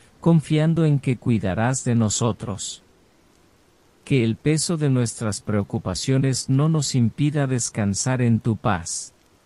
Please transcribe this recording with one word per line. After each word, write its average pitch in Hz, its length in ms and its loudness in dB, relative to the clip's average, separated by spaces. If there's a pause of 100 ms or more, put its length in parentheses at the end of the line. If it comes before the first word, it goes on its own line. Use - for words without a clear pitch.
(200)
confiando 160 640 2
en 143 140 2
que 127 180 -2
cuidarás 110 640 -2
de 120 100 0
nosotros. 110 880 -2 (1200)
Que 135 200 2
el 113 120 0
peso 156 420 -2
de 151 100 0
nuestras 117 540 -2
preocupaciones 113 1080 -2
no 139 220 2
nos 156 240 -2
impida 143 520 0
descansar 123 760 -2
en 117 180 4
tu 113 160 0
paz. - 560 -4 (340)